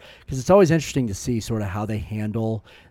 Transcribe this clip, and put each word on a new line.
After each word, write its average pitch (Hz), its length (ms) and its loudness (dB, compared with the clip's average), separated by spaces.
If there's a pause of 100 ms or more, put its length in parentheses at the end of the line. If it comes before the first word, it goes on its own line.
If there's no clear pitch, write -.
(260)
'cause 131 120 -6
it's 123 100 -4
always 185 220 8
interesting 147 360 0
to 101 60 -4
see 117 260 -4
sort 110 220 -4
of 101 80 -4
how 104 160 -6
they 107 140 -4
handle 110 640 -6 (260)